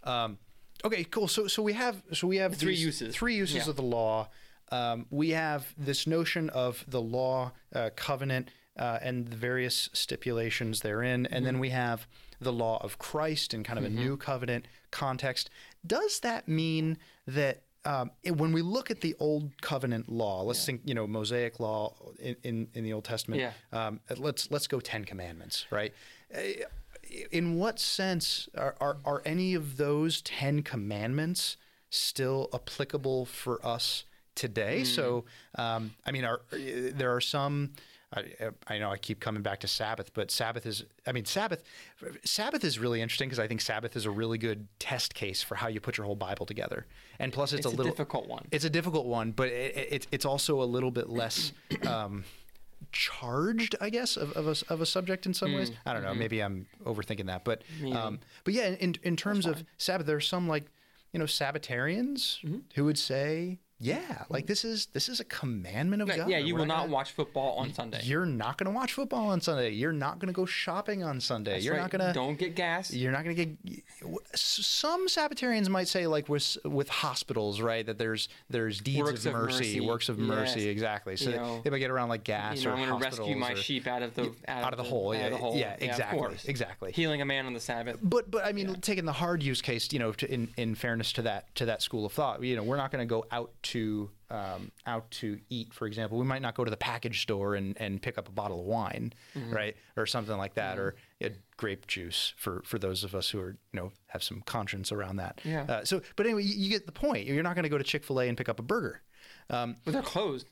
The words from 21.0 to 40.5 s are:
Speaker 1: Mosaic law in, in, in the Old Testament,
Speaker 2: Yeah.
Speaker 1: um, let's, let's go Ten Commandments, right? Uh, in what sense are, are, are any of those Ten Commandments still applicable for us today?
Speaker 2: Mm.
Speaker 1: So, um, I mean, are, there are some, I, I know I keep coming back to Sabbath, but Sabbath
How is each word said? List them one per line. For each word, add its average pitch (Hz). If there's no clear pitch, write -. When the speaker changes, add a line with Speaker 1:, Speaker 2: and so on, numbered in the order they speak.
Speaker 1:
Mosaic 113
law 107
in, 127
in, 113
in 117
the 110
Old 107
Testament, 113
Speaker 2:
Yeah. 123
Speaker 1:
um, 110
let's, 143
let's 147
go 131
Ten 110
Commandments, 87
right? 107
Uh, -
in 170
what 220
sense -
are, 139
are, 143
are 143
any 180
of 147
those 147
Ten 143
Commandments 120
still 135
applicable 131
for -
us -
today? 113
Speaker 2:
Mm. -
Speaker 1:
So, 123
um, 113
I 131
mean, 131
are, 117
there 127
are 123
some, 143
I, 104
I 107
know 104
I 98
keep -
coming 107
back 101
to 101
Sabbath, 107
but 104
Sabbath 113